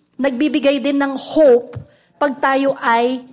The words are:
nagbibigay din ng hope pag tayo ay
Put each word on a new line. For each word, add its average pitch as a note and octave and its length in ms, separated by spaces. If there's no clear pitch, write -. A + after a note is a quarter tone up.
nagbibigay C#4 640
din C#4 240
ng C4 160
hope C4 560
pag C#4 180
tayo C4+ 400
ay B3+ 540